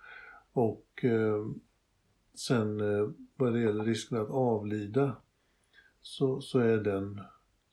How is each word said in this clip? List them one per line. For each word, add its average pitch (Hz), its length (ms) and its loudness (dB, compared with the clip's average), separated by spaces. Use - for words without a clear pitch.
Och... 113 520 -2
Eh, 110 400 2
sen, 107 440 0
eh, 104 280 2
vad 120 180 2
det 120 60 2
gäller 107 240 2
risken 113 340 -2
att 107 120 -2
avlida 110 840 0
så, 135 400 -2
så - 180 0
är 113 180 6
den 101 440 -2